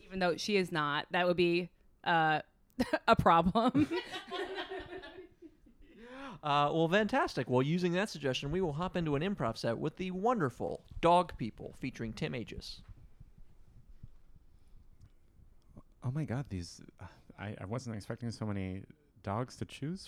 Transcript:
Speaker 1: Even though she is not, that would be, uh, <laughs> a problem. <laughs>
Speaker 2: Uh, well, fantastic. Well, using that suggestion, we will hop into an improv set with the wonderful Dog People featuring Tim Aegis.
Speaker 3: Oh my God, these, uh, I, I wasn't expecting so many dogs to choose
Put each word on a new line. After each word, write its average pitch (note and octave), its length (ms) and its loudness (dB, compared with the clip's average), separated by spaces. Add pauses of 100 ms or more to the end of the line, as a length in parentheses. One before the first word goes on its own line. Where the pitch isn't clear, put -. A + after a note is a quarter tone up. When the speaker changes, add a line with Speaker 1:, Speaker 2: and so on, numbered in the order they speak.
Speaker 1:
Even F#3+ 160 -8
though F3+ 180 2
she G#3 200 2
is F3+ 140 2
not, D3+ 400 0
that F3+ 160 2
would F3 100 4
be, F3 320 4 (340)
uh, D#3 380 4 (340)
<laughs> - 320 0
a A3+ 80 10
problem. G#3+ 760 6
<laughs> F#4 60 0 (2500)
Speaker 2:
Uh, D3 280 2
well, D#3+ 160 2
fantastic. G#3+ 640 2
Well, B2+ 140 6
using F3 300 2
that G3 160 0
suggestion, C#3+ 420 -2
we F#3 100 0
will E3 120 0
hop F3+ 220 -4
into D#3+ 200 0
an C#3+ 80 0
improv D#3+ 340 -2
set A2+ 220 0
with D3 180 -4
the F#3 140 -4
wonderful F3+ 760 0 (160)
Dog F3 360 6
People - 420 -8
featuring A#2+ 340 -6
Tim D3 220 -4
Aegis. - 460 -10 (3250)
Speaker 3:
Oh B2+ 80 -2
my D3+ 120 -2
God, B2 260 -4
these, F2 320 -8 (200)
uh, F#2 40 -14 (340)
I, G2+ 200 -8
I G2+ 60 -10
wasn't A#2 300 -8
expecting A2+ 360 -8
so G#2+ 140 -8
many G2 380 -4 (400)
dogs A2+ 340 -4
to - 80 -6
choose F3 420 -10